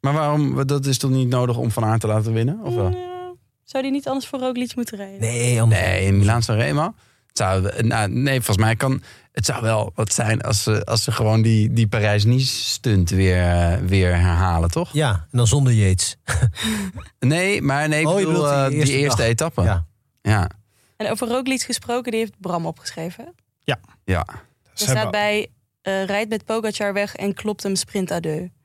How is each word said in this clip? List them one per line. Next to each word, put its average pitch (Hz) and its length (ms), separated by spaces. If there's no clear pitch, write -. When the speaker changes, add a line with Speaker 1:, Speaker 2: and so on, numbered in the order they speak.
Speaker 1:
Maar 139 120
waarom? 147 540
Dat 139 200
is 135 120
toch 135 120
niet 131 180
nodig 123 280
om 120 140
Van 113 140
Aert 110 160
te 110 60
laten 107 260
winnen? 127 300
Of 120 120
wel? 98 160
Speaker 2:
Ja. 359 420
Zou 269 180
die 269 100
niet 277 160
anders 269 180
voor 277 120
Roglic 254 380
moeten 233 200
rijden? 196 240
Speaker 3:
Nee, 120 400
anders. 110 200
Speaker 1:
Nee, 92 260
in 98 120
Milaan 113 240
San 113 140
Remo. 147 380
Het - 140
zou, 95 420
nou, 110 280
nee, 135 240
volgens 110 320
mij 113 100
kan... 131 260
Het - 120
zou - 180
wel 110 320
wat 110 180
zijn 110 280
als - 220
ze, 107 220
als 110 200
ze 123 80
gewoon 110 300
die, 110 300
die 117 160
Parijs-Nice 107 760
stunt 95 460
weer, 92 380
eh, 87 140
weer 92 300
herhalen, 87 540
toch? 170 220
Speaker 3:
Ja, 147 200
en 90 260
dan 120 80
zonder 131 260
Yates. 98 520
<laughs> 196 960
Speaker 1:
Nee, 175 440
maar 143 260
nee, 151 120
ik 156 80
Speaker 3:
Oh, 185 120
je 185 60
Speaker 1:
bedoel, 156 160
Speaker 3:
bedoelt 143 120
die 139 100
Speaker 1:
eh, 135 40
die 131 100
Speaker 3:
eerste 131 180
Speaker 1:
eerste 135 240
Speaker 3:
dag. 117 60
Speaker 1:
etappe. 117 360
Speaker 3:
Ja. 90 240
Speaker 1:
Ja. 104 280
Speaker 2:
En - 140
over 233 180
Roglic 254 340
gesproken, 240 480
die 226 100
heeft 220 200
Bram 175 260
opgeschreven. 180 680
Speaker 4:
Ja. - 180
Speaker 1:
Ja. 90 240
Speaker 2:
Er - 60
Speaker 4:
Ze - 100
Speaker 2:
staat 135 100
Speaker 4:
hebben 220 180
Speaker 2:
bij, 208 360
eh, 190 220
rijdt 202 260
met 220 140
Pogacar 214 480
weg 202 220
en 202 200
klopt - 280
hem 196 140
sprint 190 340
à 175 100
deux. 165 280